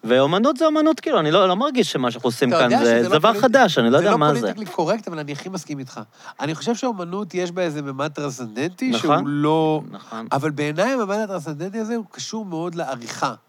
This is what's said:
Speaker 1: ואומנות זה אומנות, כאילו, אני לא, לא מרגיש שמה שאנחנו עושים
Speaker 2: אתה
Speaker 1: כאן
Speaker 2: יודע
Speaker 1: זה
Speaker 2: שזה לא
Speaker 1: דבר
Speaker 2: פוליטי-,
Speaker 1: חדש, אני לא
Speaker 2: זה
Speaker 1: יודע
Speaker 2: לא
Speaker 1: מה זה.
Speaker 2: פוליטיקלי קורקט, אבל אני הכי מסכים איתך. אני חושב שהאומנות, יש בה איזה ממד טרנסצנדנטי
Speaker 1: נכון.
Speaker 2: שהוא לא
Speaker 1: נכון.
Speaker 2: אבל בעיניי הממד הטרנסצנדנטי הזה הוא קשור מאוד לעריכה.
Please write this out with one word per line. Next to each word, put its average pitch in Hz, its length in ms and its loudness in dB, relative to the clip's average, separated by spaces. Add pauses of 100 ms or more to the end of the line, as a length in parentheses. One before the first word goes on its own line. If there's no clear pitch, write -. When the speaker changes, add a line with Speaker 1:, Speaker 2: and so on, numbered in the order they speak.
Speaker 1:
ואומנות 165 500 4
זה 320 80 2
אומנות, 311 340 2
כאילו, 277 200 0
אני 151 120 2
לא, 185 160 6
לא 180 80 2
מרגיש 254 360 0
שמה 127 200 0
שאנחנו 120 160 -4
עושים 123 220 0
Speaker 2:
אתה 120 100 2
Speaker 1:
כאן 123 120 4
Speaker 2:
יודע 120 140 4
Speaker 1:
זה 117 140 6
Speaker 2:
שזה 113 100 2
לא - 60 4
Speaker 1:
דבר 156 180 4
Speaker 2:
פוליטי-, 208 80 0
Speaker 1:
חדש, 240 360 4
אני 117 120 4
לא 131 80 6
Speaker 2:
זה 170 60 4
Speaker 1:
יודע 202 80 4
Speaker 2:
לא 226 60 4
Speaker 1:
מה 151 160 4
זה. 135 60 2
Speaker 2:
פוליטיקלי 104 260 -4
קורקט, 185 420 -2
אבל 170 120 -8
אני 147 120 -8
הכי 143 180 -10
מסכים 156 300 -10
איתך. 127 200 -14 (420)
אני 151 140 -2
חושב 233 200 -2
שהאומנות, 190 580 -6
יש 180 180 -4
בה 180 100 -4
איזה 151 200 -2
ממד 139 260 -6
טרנסצנדנטי 143 840 -6
Speaker 1:
נכון. 147 280 2
Speaker 2:
שהוא 139 100 -2
לא 156 540 2 (100)
Speaker 1:
נכון. 113 400 -12
Speaker 2:
אבל 143 200 -2
בעיניי 151 400 -2
הממד 208 260 -2
הטרנסצנדנטי 185 600 -6
הזה 226 180 -6
הוא 220 160 -6
קשור 220 340 -10
מאוד 170 300 -6
לעריכה. 131 580 -6 (160)